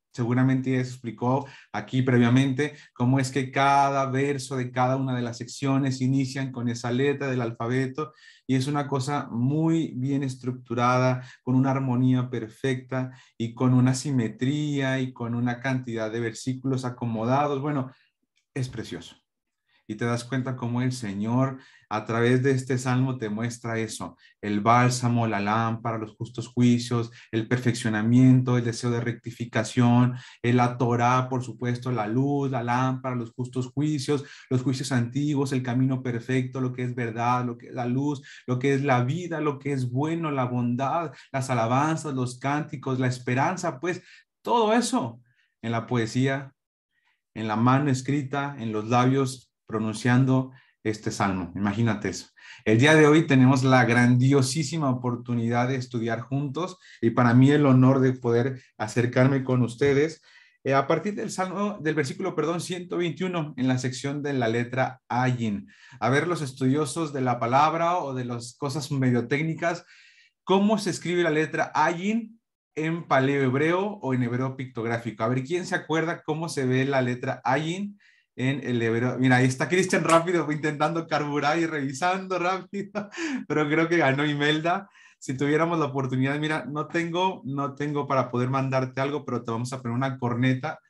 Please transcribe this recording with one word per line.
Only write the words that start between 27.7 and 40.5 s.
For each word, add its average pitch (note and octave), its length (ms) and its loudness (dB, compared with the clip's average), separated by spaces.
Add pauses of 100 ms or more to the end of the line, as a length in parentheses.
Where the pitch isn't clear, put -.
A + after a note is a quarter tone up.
el A#2 60 0
deseo A#2+ 260 -4
de A#2 100 0
rectificación, A#2+ 1160 2 (260)
el, A#2+ 140 2
la B2 200 2
Torá, B2 520 2
por B2+ 160 -4
supuesto, B2 480 -6
la G#2+ 160 -4
luz, C#3 420 0
la B2 140 -4
lámpara, B2+ 500 -2
los A#2 160 -6
justos B2+ 380 -6
juicios, D3 560 -2 (260)
los C3 120 0
juicios C3 280 -4
antiguos, C3+ 640 0
el B2+ 100 -2
camino C3 400 0
perfecto, B2+ 580 -2
lo B2 120 -2
que B2+ 100 -6
es B2 120 -4
verdad, A#2+ 500 0
lo A#2+ 120 -4
que - 120 -20
es B2+ 60 -16
la B2 120 -4
luz, C#3 360 -2 (240)
lo B2+ 120 0
que C#3 160 2
es C3+ 80 0
la B2+ 220 4
vida, E3 360 -4
lo C#3+ 200 -2
que C#3+ 120 -4
es B2+ 160 -2
bueno, D3+ 440 -2
la C3 140 -2
bondad, B2 640 -2 (180)